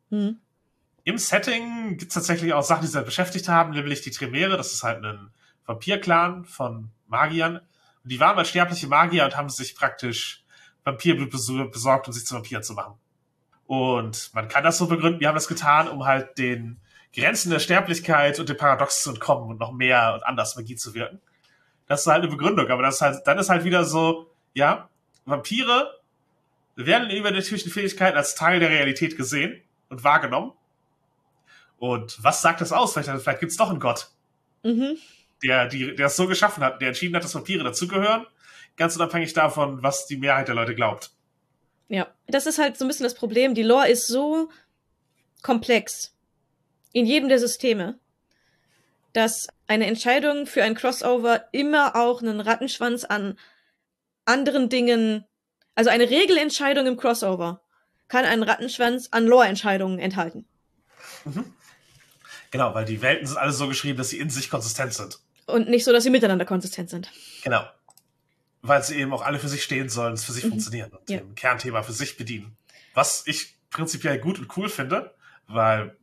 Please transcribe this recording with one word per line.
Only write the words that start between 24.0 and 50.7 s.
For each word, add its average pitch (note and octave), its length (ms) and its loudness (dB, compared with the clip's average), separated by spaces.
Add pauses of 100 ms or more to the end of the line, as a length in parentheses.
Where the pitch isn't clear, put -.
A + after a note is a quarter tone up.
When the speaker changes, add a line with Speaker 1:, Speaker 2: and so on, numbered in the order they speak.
Speaker 2:
ja, C#3+ 360 2 (360)
Vampire A#3+ 720 0 (760)
werden G3+ 340 2
in G3 80 -4
übernatürlichen F#3+ 540 -2
Fähigkeiten F#3+ 460 0
als C#3+ 180 0
Teil E3+ 240 2
der E3 100 4
Realität C#3+ 480 0
gesehen C#3 440 -4 (280)
und B2 140 -12
wahrgenommen. D3 480 2 (1300)
Und A2+ 460 -6
was D3+ 180 4
sagt E3+ 200 2
das E3 100 -4
aus? A#3+ 220 2
Vielleicht, C#3+ 160 -4 (120)
vielleicht - 180 -2
gibt's E3+ 180 -4
doch F3+ 120 2
einen E3 100 -4
Gott, A#2 300 -2 (540)
Speaker 1:
Mhm. C4 340 0 (460)
Speaker 2:
der, B2+ 240 4
die, C3 280 -6
der C#3+ 120 2
es C#3 80 0
so F#3 120 2
geschaffen F#3 360 2
hat, C3+ 180 0
der C3 80 0
entschieden F3 260 -4
hat, E3+ 80 -2
dass D#3 120 -8
Vampire E3 280 -4
dazugehören, G3 640 0 (500)
ganz E3 200 0
unabhängig E3 380 -2
davon, C#3+ 500 0
was - 240 -2
die C#3+ 100 -8
Mehrheit C3+ 300 2
der A#2+ 80 -2
Leute A#2 200 0
glaubt. A2 360 -2 (800)
Speaker 1:
Ja, G3 180 -2 (200)
das C#4 200 0
ist D#4 120 -2
halt C#4+ 180 0
so C4+ 60 -4
ein C4 60 0
bisschen C4+ 160 -4
das A#3+ 100 -2
Problem. A#3+ 380 2
Die A3 100 0
Lore A#3+ 260 6
ist A#3+ 180 2
so D4+ 420 0 (920)
komplex - 720 0 (800)
in A#3+ 140 2
jedem C4+ 240 2
der C4 100 6
Systeme, A#3 600 -2 (1120)
dass A3+ 340 0 (200)
eine G#3+ 180 2
Entscheidung C#4+ 640 0
für A#3 160 2
ein A3 120 2